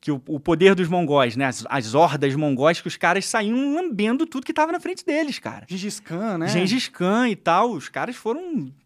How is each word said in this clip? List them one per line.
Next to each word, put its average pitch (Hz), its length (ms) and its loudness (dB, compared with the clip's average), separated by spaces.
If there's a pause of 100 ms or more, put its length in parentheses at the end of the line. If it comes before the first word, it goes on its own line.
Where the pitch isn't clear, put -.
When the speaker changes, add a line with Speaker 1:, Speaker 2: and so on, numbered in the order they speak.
Speaker 1:
Que 151 120 -4
o, 135 160 -4
o 151 100 -4
poder 175 380 6
dos 180 100 0
mongóis, 147 480 2
né? 135 120 0
As, 117 220 -6
as 117 240 -4
hordas 139 440 4
mongóis, 151 440 2
que - 60 -10
os 165 100 -8
caras 185 300 2
saíam 240 480 -2
lambendo 269 520 -2
tudo 285 200 -10
que 320 60 -8
tava 320 180 0
na 349 80 -2
frente 359 260 -8
deles, 302 360 -2
cara. - 280 -12
Speaker 2:
Gengis 190 300 -8
Khan, 185 400 -6
né? 165 80 -2
Speaker 1:
Gengis 185 400 0
Khan 214 420 0
e 208 60 -2
tal, 185 380 2
os 165 160 -8
caras 185 260 -6
foram 247 560 -6 (160)